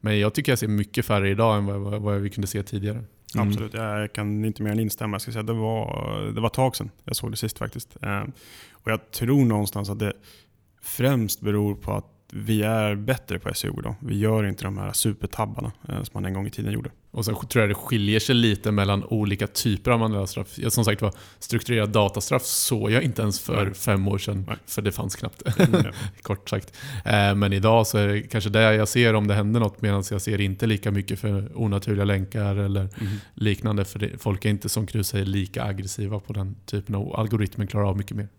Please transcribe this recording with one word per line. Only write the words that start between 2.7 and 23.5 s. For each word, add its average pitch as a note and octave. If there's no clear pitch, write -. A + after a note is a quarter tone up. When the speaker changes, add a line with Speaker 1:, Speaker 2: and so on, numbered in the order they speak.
Speaker 2:
Mm. G2+
Speaker 3:
Absolut, G#2+
jag G#2+
kan G#2
inte G#2+
mer G#2
än G#2+
instämma. G#2+
Jag F#2+
ska A#2+
säga, A2
det A2+
var, A2
det A2
var A2+
ett -
tag C3
sedan -
jag -
såg A2
det G#2+
sist -
faktiskt. -
Eh, G2+
och -
jag G#2+
tror C3
någonstans G#2
att G#2
det G#2
främst B2
beror G#2
på G2+
att G2+
vi G#2+
är G#2+
bättre G#2
på -
S -
E -
O -
idag. A2
Vi A2
gör G#2+
inte F#2+
de G2+
här G2
supertabbarna, G#2+
eh, C3
som G#2
man G2
en F#2+
gång G2
i -
tiden G#2+
gjorde. A2+
Speaker 1:
Och G#2+
sen A2
tror -
jag G2+
det G#2
skiljer G#2+
sig B2+
lite G#2+
mellan G2+
olika G#2
typer A2+
av A#2
manuella G#2
straff. -
Jag, A2+
som A#2
sagt G#2
var, G#2
strukturerad A2
datastraff G#2+
såg G#2+
jag B2+
inte A#2
ens G#2
för G#2+